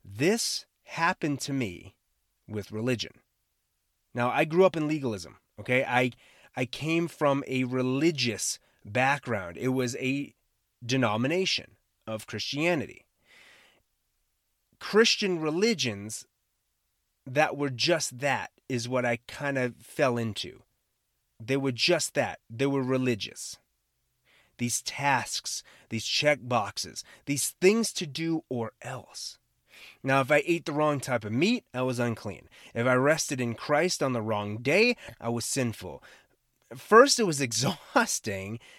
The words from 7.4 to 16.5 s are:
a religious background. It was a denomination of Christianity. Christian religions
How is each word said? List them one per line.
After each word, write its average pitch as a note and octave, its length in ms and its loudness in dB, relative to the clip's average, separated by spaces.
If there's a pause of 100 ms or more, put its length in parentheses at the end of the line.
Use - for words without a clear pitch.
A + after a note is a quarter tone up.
a C3 180 0
religious B2+ 920 0 (260)
background. A2+ 760 -2
It B2+ 100 0
was B2+ 280 0
a C3+ 380 -4 (500)
denomination C3 880 0 (340)
of C3+ 200 -8
Christianity. C#3+ 760 -4 (1700)
Christian G3+ 640 2
religions D3+ 840 -2 (1000)